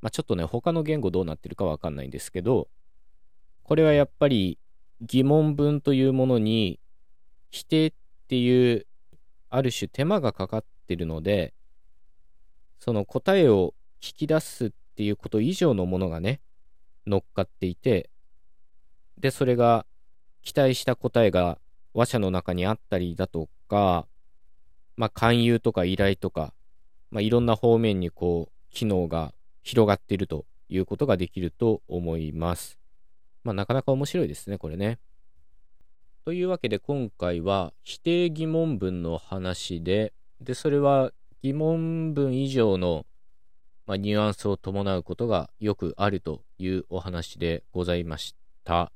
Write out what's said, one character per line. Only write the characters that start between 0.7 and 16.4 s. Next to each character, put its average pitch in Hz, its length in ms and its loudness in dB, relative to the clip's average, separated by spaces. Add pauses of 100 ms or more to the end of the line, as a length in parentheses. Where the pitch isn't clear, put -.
の 165 100 0
言 151 160 0
語 95 120 0
ど 87 100 0
う 92 40 0
な 78 100 -6
っ - 20 -18
て - 100 -16
る 80 80 -12
か - 80 -4
わ 78 140 -2
か - 120 -6
ん 73 60 -8
な 69 80 -8
い 65 40 -10
ん 65 40 -12
で 67 80 -10
す - 120 -14
け 90 100 -6
ど、 101 280 0 (920)
こ - 120 -2
れ 160 80 4
は 156 100 6
や 143 100 6
っ - 160 -2
ぱ 147 80 4
り 98 300 2 (440)
疑 123 220 2
問 151 320 4
文 147 240 2
と 143 140 2
い 131 100 4
う 135 80 4
も 131 140 2
の 127 140 4
に、 107 400 0 (720)
否 - 140 -12
定 160 240 2
っ 156 60 -4 (340)
て 131 100 -2
い 123 360 4
う、 110 120 -4 (640)
あ 127 120 0
る 127 100 0
種 98 160 -6
手 - 160 -2
間 190 160 2
が 127 140 0
か 95 160 -6
か 110 80 -2
っ 110 80 -6 (220)
て - 60 -2
る 87 120 -4
の 80 160 -6
で、 90 320 0 (1300)
そ - 120 -4
の 104 140 0
答 - 340 2
え 160 80 8
を 95 260 6 (280)
聞 - 120 -14
き - 140 -6
出 156 140 2
す - 260 -8
っ 101 40 -4 (240)
て 107 80 -4
い 104 80 0
う 101 40 0
こ - 140 -12
と 107 100 2
以 135 140 0
上 175 200 2
の 95 120 0
も 92 120 -2
の 92 120 0
が 82 100 -6
ね、 110 220 -2 (640)